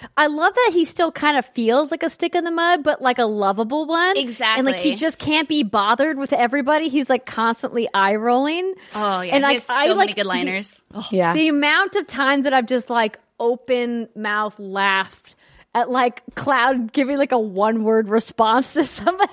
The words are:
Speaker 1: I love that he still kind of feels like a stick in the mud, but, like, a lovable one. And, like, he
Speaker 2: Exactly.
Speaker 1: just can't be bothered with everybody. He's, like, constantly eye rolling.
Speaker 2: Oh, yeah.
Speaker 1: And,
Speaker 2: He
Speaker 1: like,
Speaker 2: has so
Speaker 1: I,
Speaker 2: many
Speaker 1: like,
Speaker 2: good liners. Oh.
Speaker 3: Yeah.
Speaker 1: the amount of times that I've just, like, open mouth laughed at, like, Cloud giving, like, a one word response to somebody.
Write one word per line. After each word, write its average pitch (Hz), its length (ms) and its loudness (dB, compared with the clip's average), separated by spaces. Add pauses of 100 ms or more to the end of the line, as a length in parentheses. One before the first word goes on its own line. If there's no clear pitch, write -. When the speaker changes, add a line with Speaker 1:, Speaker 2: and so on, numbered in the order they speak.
(180)
Speaker 1:
I 302 80 4
love 311 300 0
that 480 180 2
he 339 100 2
still 330 280 -2
kind 294 260 0
of 247 80 0
feels 247 460 0
like 330 100 -6
a 330 80 -2
stick - 240 -4
in 349 100 0
the 339 60 -4
mud, 339 320 2
but, 285 220 -2
like, 254 160 2
a 233 60 2
lovable 214 600 -2
one. 349 320 0
And, 240 480 0
like, 262 120 0
he 180 120 0
Speaker 2:
Exactly. 190 60 -2
Speaker 1:
just 302 240 -4
can't 302 280 0
be 302 140 0
bothered 233 560 0
with 277 160 -4
everybody. 285 560 0
He's, 262 180 -2
like, 247 200 0
constantly 226 640 -2
eye 196 220 2
rolling. 285 580 0 (220)
Speaker 2:
Oh, 196 260 -2
yeah. 185 140 0
Speaker 1:
And, 277 100 4
Speaker 2:
He - 20 4
Speaker 1:
like, 277 100 4
Speaker 2:
has 226 80 -8
so 247 100 -4
Speaker 1:
I, 285 140 2
Speaker 2:
many - 60 4
Speaker 1:
like, 202 200 0
Speaker 2:
good 202 100 0
liners. 185 560 -4 (100)
Oh. 220 200 -10
Speaker 3:
Yeah. 175 240 2
Speaker 1:
the 320 140 2
amount 339 480 2
of 359 100 -4
times 269 380 0
that 277 100 0
I've 247 100 2
just, 247 240 -2
like, 233 300 -2 (200)
open 240 760 -2
mouth 214 420 -4
laughed 196 800 -2 (400)
at, 240 160 0
like, 247 320 0 (100)
Cloud 247 600 0
giving, 277 260 0
like, 277 120 0
a 247 60 2
one 214 460 0
word 220 260 2
response 226 640 0
to 302 120 2
somebody. 370 480 -2